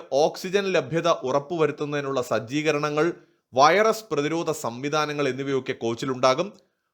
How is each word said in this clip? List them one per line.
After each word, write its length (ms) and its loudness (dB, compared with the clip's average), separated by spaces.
ഓക്സിജൻ 500 2
ലഭ്യത 440 0
ഉറപ്പുവരുത്തുന്നതിനുള്ള 1120 -2
സജ്ജീകരണങ്ങൾ, 920 0
വൈറസ് 580 4
പ്രതിരോധ 400 -2
സംവിധാനങ്ങൾ 760 -2
എന്നിവയൊക്കെ 440 -2
കോച്ചിലുണ്ടാകും. 920 0